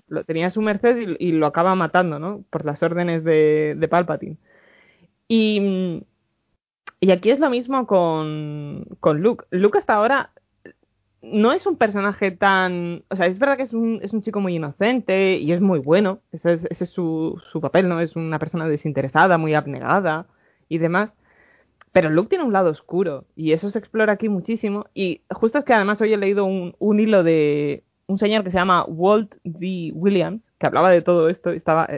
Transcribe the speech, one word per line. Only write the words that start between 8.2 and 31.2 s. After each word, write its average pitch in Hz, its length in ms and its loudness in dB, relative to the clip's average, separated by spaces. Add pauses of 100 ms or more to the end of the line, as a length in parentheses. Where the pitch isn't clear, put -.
con 156 220 2
Luke. 220 300 0
Luke 202 260 2
hasta 392 160 0
ahora 233 380 0 (920)
no 226 300 2
es 359 140 -2
un 359 100 -2
personaje 202 560 0
tan... 180 800 0
o 196 80 -6
sea, 175 80 2
es 185 140 0
verdad 277 180 0
que 262 60 -4
es 233 100 -10
un, 226 280 -2
es 202 120 -10
un 220 80 -2
chico 202 180 -6
muy 185 160 -2
inocente 190 800 0
y 147 140 -2
es 175 100 0
muy 185 180 2
bueno. 185 400 0 (120)
Ese 170 220 0
es, 170 160 -4
ese 170 160 -6
es - 60 -12
su, 160 500 -4 (100)
su 160 100 -6
papel, 180 280 0
¿no? 170 100 -2
Es 165 160 -4
una 160 240 -4
persona 160 300 -6
desinteresada, 151 680 2
muy 156 160 0
abnegada 151 760 -2 (420)
y 165 80 -4
demás. 175 340 0 (800)
Pero 170 200 4
Luke 175 180 2
tiene 359 140 0
un 226 100 -2
lado 190 160 2
oscuro 156 560 -6 (100)
y 156 180 -2
eso 196 160 -2
se 214 100 -4
explora 214 340 0
aquí 214 160 -2
muchísimo. 208 640 -4
Y 185 280 -4 (100)
justo 226 260 0
es 285 80 -2
que 254 80 4
además 208 280 2
hoy 220 120 2
he 214 40 0
leído 202 280 0
un, 185 340 -4
un 214 200 2
hilo 214 240 4
de 147 600 0 (220)
un 190 140 -4
señor 214 240 0
que 185 80 -8
se 185 60 0
llama 180 280 2
Walt 196 480 0 (100)
D. 170 500 -8
Williams, 185 480 -2 (180)
que 151 80 0
hablaba 160 240 2
de 170 100 6
todo 165 280 2